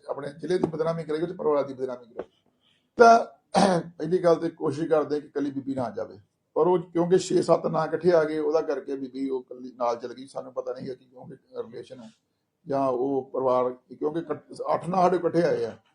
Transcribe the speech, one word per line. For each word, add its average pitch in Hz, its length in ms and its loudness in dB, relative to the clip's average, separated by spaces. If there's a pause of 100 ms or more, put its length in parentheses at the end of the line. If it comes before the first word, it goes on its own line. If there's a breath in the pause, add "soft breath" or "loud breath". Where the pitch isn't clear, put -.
ਆਪਣੇ 139 200 -8
ਜ਼ਿਲ੍ਹੇ 160 300 -4
ਦੀ - 100 0
ਬਦਨਾਮੀ 165 360 -4
ਕਰਾਈ, 151 160 -4
ਉੱਥੇ 175 120 -4
ਪਰਿਵਾਰ 151 320 0
ਦੀ 135 100 -12
ਬਦਨਾਮੀ 123 400 -10
ਕਰਾਈ। - 140 -12 (680)
ਤਾਂ 233 280 10 (280)
<clears throat> 185 460 2
ਪਹਿਲੀ 165 200 0
ਗੱਲ 165 160 6
ਤੇ 160 160 -2
ਕੋਸ਼ਿਸ਼ 151 380 -4
ਕਰਦੇ 147 320 0
ਕਿ - 60 -12
ਇਕੱਲੀ 143 240 -6
ਬੀਬੀ 131 240 -6
ਨਾ 123 160 -4
ਜਾਵੇ, 101 280 -10 (360)
ਪਰ 151 120 4
ਉਹ 180 120 4
ਕਿਉਂਕਿ 175 400 2
ਛੇ 180 240 0
ਸੱਤ 165 240 2
ਨਾਂ 160 200 -2
ਇਕੱਠੇ 160 260 0
ਆ 160 120 6
ਗਏ, 156 140 -2
ਉਹਦਾ 156 220 0
ਕਰਕੇ 139 360 -4
ਬੀਬੀ 135 340 -6
ਉਹ 131 100 -2
ਇਕੱਲੀ 127 360 -16
ਨਾਲ 120 200 -2
ਚਲ 120 180 -10
ਗਈ। 131 120 -18
ਸਾਨੂੰ 131 260 -12
ਪਤਾ 127 200 -8
ਨਹੀਂ 131 160 -12
ਹੈ 127 60 -8
ਕਿ 131 100 -20
ਕਿਉਂਕਿ 127 300 -20
ਰਿਲੇਸ਼ਨ 120 680 -14
ਹੈ 110 100 -20 (560)
ਜਾਂ 135 220 0
ਉਹ 131 440 -2
ਪਰਿਵਾਰ, 127 380 2
ਕਿਉਂਕਿ 147 500 -8
ਇਕੱਠ-, 147 540 -6
ਅੱਠ 160 140 -4
ਨਾਂ 185 140 2
ਸਾਡੇ 180 140 4
ਇਕੱਠੇ 170 260 0
ਆਏ 120 220 0
ਆ, 107 120 -6 (180)